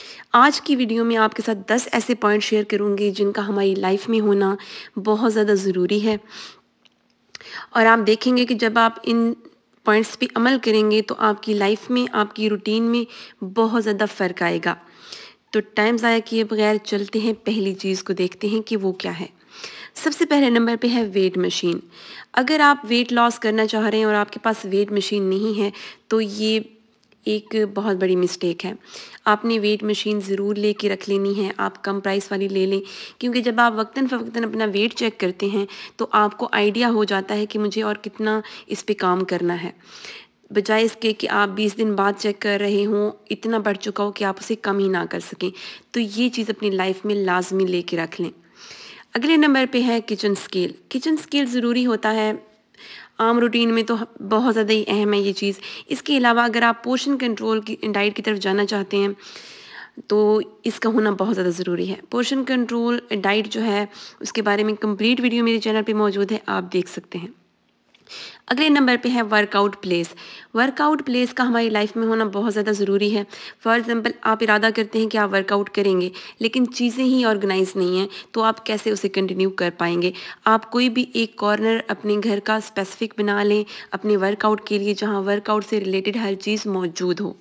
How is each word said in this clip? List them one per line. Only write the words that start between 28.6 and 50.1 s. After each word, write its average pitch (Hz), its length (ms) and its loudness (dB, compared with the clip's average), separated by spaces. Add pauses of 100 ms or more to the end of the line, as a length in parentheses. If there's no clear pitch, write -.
है। 190 120 -8 (500)
आपने 226 320 2
वेट 208 260 0
मशीन 208 360 -2
ज़रूर 196 360 -2
लेके 208 320 0
रख 196 200 -6
लेनी 196 260 0
है, 196 240 -2
आप 196 180 -4
कम 196 240 -4
प्राइस 196 320 -2
वाली 196 160 -2
ले 190 180 0
लें, 196 160 0 (380)
क्योंकि 240 220 0
जब 233 180 0
आप 233 160 4
वक्तन 220 300 -2
फ़वक्तन 233 380 -4
अपना 220 200 -2
वेट 208 280 0
चेक 226 280 -4
करते 185 280 -2
हैं 202 180 -2 (320)
तो 220 160 -4
आपको 214 400 0
आइडिया 208 340 2
हो 220 160 2
जाता 196 300 -2
है 208 120 -2
कि 214 120 -6
मुझे 208 240 -2
और 208 220 -4
कितना 214 380 -2 (260)
इस 208 140 -6
पे 214 120 0
काम 185 300 0
करना 175 300 -2
है, 170 200 -8 (800)
बजाय 214 320 2
इसके 220 280 0
कि - 140 -4
आप 208 220 2
बीस 202 280 -2
दिन 220 180 0
बाद 196 200 0
चेक 202 280 -4
कर 202 180 0
रहे 202 220 2
हों, 208 280 0 (200)
इतना 220 280 -2
बढ़ 202 180 0
चुका 202 280 -4
हो 208 60 -2
कि 202 140 -4
आप 190 140 -2
उसे - 160 -4
कम 202 240 -2
ही 196 100 2
ना 180 160 0
कर 170 160 -6
सकें। 180 320 -8 (420)
तो 240 60 0
ये 220 280 0
चीज़ 226 220 -4
अपनी 208 200 -2
लाइफ 190 360 -2
में 208 80 0
लाजमी 185 520 0
लेके 180 300 -2
रख 165 240 -4
लें। 170 120 -4 (840)
अगले 294 220 4
नंबर 277 300 6
पे 254 140 0
है 233 200 2
किचन 214 340 -2